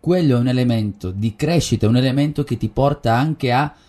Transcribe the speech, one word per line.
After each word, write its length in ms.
Quello 360
è 20
un 100
elemento 640
di 240
crescita, 540
un 80
elemento 480
che 120
ti 120
porta 460
anche 380
a 200